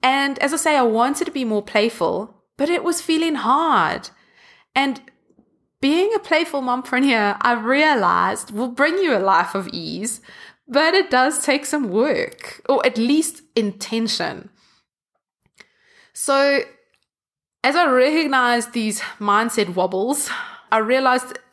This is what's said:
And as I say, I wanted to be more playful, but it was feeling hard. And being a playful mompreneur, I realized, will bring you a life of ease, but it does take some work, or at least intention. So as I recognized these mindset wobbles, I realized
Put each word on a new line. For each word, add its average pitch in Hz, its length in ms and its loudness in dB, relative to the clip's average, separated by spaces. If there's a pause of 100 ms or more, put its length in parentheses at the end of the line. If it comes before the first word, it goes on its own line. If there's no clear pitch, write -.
And 277 360 0
as 277 140 0
I 330 40 -2
say, 311 200 2
I 262 60 4
wanted 240 420 2
to - 60 -8
be 262 140 -4
more 214 180 -2
playful, 208 800 -2 (120)
but 285 120 -2
it 349 160 0
was 339 180 -2
feeling 320 340 0
hard. 240 720 0 (640)
And 269 260 0 (800)
being 339 340 2
a 415 40 0
playful 311 440 -2
mompreneur, 247 800 0
I 240 120 2
realized, 220 1000 2
will 220 180 -4
bring 294 300 0
you 330 180 2
a 190 180 0
life 175 200 0
of 190 140 -4
ease, 170 520 -8 (460)
but 311 280 2
it 381 160 2
does 262 340 2
take 285 220 0
some 285 240 -2
work, - 760 -2
or 269 160 2
at 254 140 2
least 277 440 0 (140)
intention. 220 920 -4 (1600)
So 277 500 2 (1000)
as 277 100 2
I 349 120 4
recognized 254 840 2
these 214 280 -2 (180)
mindset 208 560 0
wobbles, 190 540 -2 (420)
I 220 80 2
realized 254 600 0 (140)